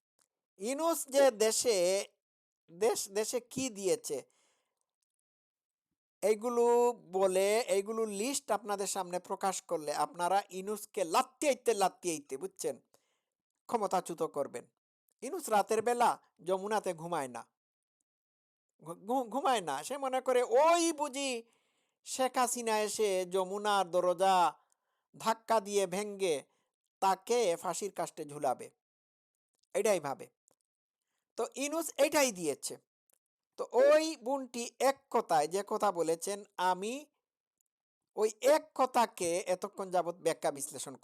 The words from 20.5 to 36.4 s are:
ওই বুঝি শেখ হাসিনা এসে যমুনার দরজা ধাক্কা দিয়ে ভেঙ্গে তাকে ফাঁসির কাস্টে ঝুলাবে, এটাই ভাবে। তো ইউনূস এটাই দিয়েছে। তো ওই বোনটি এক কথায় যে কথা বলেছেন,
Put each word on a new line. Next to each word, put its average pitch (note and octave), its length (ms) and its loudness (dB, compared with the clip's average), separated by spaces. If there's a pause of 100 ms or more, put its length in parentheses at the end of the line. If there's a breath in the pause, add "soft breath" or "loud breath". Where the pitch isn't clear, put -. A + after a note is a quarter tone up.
ওই E4+ 200 6 (180)
বুঝি C#4 300 -4 (760)
শেখ B3+ 320 -2
হাসিনা A#3 360 -2 (120)
এসে G#3+ 240 0 (240)
যমুনার G3 560 0
দরজা F3+ 460 2 (760)
ধাক্কা A3+ 460 -2
দিয়ে G3+ 260 0
ভেঙ্গে F#3+ 500 -2 (680)
তাকে F#3+ 380 2 (220)
ফাঁসির F#3 360 -6
কাস্টে E3 320 -6
ঝুলাবে, C#3+ 360 -2 (1080)
এটাই G3+ 260 2
ভাবে। C#3 260 -8 (1120)
তো A3+ 40 -2 (200)
ইউনূস D4+ 260 -4 (160)
এটাই D4 340 2
দিয়েছে। D3 360 -4 (840)
তো - 40 -6 (100)
ওই C#4+ 320 6 (220)
বোনটি B3+ 360 -4 (280)
এক C4+ 80 -2 (160)
কথায় D#3+ 400 2
যে G3+ 120 0
কথা G#3+ 260 0
বলেছেন, E3+ 460 -2 (320)